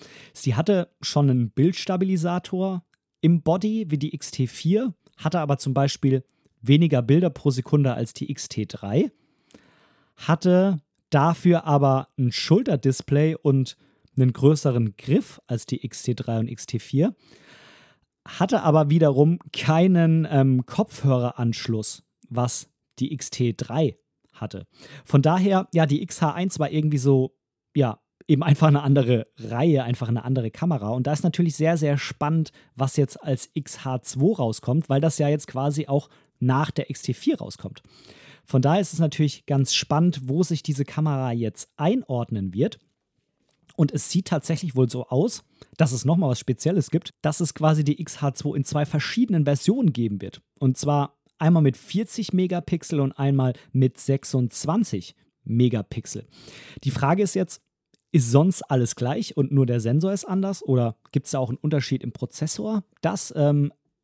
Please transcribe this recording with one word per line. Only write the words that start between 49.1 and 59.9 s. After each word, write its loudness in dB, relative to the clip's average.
Versionen 2
geben -2
wird. -14
Und 0
zwar -2
einmal 4
mit 4
vierzig -6
Megapixel -2
und 0
einmal 0
mit 2
sechsundzwanzig -2
Megapixel. -2
Die -2
Frage 0
ist -2
jetzt, -4
ist 4
sonst 4
alles 0
gleich -4
und 0
nur 4
der 0
Sensor 0